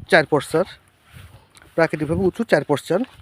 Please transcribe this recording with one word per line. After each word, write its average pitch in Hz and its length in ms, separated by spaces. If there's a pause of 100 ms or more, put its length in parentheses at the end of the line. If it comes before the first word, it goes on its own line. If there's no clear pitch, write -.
চার 160 160
পর্সার, 156 400 (1120)
প্রাকৃতিকভাবে 160 460
উঁচু 190 220
চার 156 200
পর্সার। 151 360 (220)